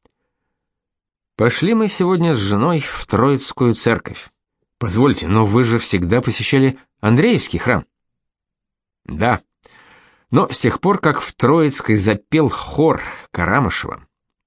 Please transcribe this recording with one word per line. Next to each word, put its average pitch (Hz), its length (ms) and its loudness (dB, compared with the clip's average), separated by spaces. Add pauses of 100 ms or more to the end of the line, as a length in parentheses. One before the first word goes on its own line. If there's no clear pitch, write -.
(1400)
«Пошли 135 360 0
мы 220 140 2
сегодня 175 480 0
с - 20 0
женой 110 440 0
в - 260 -10
Троицкую 127 680 0
церковь. - 560 -4 (480)
Позвольте, 107 500 0
но 107 160 2
вы 110 200 2
же 113 160 0
всегда 98 420 0
посещали 131 560 0 (220)
Андреевский 127 580 2
храм». 123 260 -2 (1200)
«Да. 110 360 -2 (880)
Но - 200 2
с - 100 -8
тех - 220 -2
пор, 196 180 0
как 151 220 -2
в - 120 -10
Троицкой 139 640 0
запел 107 540 0
хор - 520 -2 (300)
Карамышева, 95 760 -2 (420)